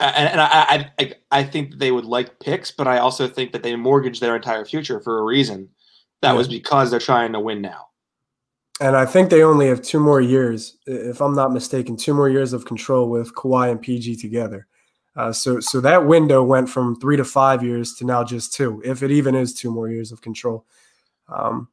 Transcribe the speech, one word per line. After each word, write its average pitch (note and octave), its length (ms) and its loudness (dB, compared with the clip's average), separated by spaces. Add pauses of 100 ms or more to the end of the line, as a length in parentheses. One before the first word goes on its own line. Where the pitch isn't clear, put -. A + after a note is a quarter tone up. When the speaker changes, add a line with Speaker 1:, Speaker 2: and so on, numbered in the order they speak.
Speaker 1:
a-, - 20 2
and, D3 260 2
and D#3+ 120 2
I, D3+ 40 6
I, D3 540 2
I, C#3 140 -4 (180)
I C#3 120 2
think C#3+ 280 -6
that - 80 -20
they C3 120 0
would A#2 140 -2
like A#2+ 360 -4
picks, F3 280 -6
but C3+ 180 -4
I B2+ 100 2
also B2+ 320 0
think B2+ 240 -8
that A#2 100 -8
they A#2+ 140 -4
mortgaged B2+ 440 0
their A#2 140 0
entire A2+ 300 -6
future D3 340 -8
for A2+ 200 -4
a G#2+ 40 -2
reason. A2 460 -2 (520)
That B2+ 120 4
Speaker 2:
Yeah. B2 40 2
Speaker 1:
was B2 120 0
because B2+ 420 0
they're A#2+ 80 0
trying A#2 320 2
to G#2+ 80 -4
win G#2+ 220 -6
now. E2 240 -12 (960)
Speaker 2:
And C3+ 140 4
I C3 100 4
think F#3 240 4
they D#3+ 140 8
only D3 240 6
have B2 140 0
two - 180 -2
more D3 220 6
years, B2 560 0 (100)
i-, C3+ 40 -10
if A#2+ 280 -10
I'm C#3+ 160 0
not C3 160 2
mistaken, B2 460 -4
two D3 160 -2
more C#3+ 160 2
years C3 240 0
of A#2+ 120 -8
control A#2+ 440 -2
with A#2 260 -6
Kawhi B2+ 360 0
and A#2 100 -6
P B2 180 -6
G A#2 160 -8
together. G#2+ 520 -8 (500)
Uh, A#2 160 -4
so, B2 260 -2
so B2 220 -4
that D#3 240 4
window D3 380 6
went C3 260 2
from A#2+ 300 -2
three C#3+ 180 0
to C3 80 0
five C3+ 360 2
years A#2+ 340 -4
to B2 100 -10
now B2 180 0
just A#2 300 -8
two, A2 320 -4
if C3 180 -6
it C#3 80 -2
even C3+ 240 2
is B2+ 180 -2
two - 160 -8
more A2+ 200 -6
years A2+ 240 -10
of - 80 -20
control. A2+ 440 -8 (640)
Um, A#2+ 460 -6